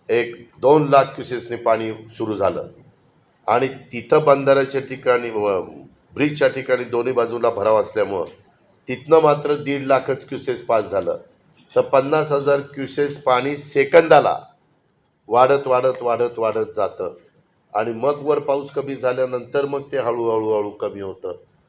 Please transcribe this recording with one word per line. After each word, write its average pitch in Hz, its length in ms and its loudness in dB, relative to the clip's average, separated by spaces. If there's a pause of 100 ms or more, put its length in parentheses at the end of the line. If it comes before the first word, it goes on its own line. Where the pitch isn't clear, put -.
एक 120 400 -2 (120)
दोन 143 280 4
लाख 135 160 6
क्युसेसने 120 520 -8
पाणी 113 360 0 (260)
सुरू 107 160 -4
झालं 92 340 -2 (800)
आणि 123 220 2
तिथं 135 560 0
बंधाऱ्याच्या 139 560 2
ठिकाणी, 123 500 -2
व 104 320 -2 (520)
ब्रिजच्या 147 340 0
ठिकाणी 127 360 -2
दोन्ही 120 280 -2
बाजूला 117 380 0
भराव 107 300 2
असल्यामुळं 98 440 -4 (640)
तिथनं 131 320 2
मात्र 147 340 2
दीड 139 320 -6
लाखच 131 420 0
क्युसेस 123 380 -6
पास 110 180 0
झालं, 90 340 -4 (580)
तर - 40 4
पन्नास 147 520 2
हजार 143 280 2
क्युसेस 143 640 -6
पाणी 131 340 2
सेकंदाला 143 840 4 (880)
वाढत, 131 380 4
वाढत, 127 360 0
वाढत, 120 360 -2
वाढत 110 380 -2
जातं 95 380 -4 (600)
आणि 113 180 -2
मग 135 260 -2
वर 147 200 0
पाऊस 143 320 -4
कमी 139 260 -8
झाल्यानंतर 127 680 -4
मग 139 260 -6
ते 139 60 -4
हळूहळू, 113 540 -2
हळू 104 180 -2
कमी 101 300 -10
होतं. 95 340 -10 (340)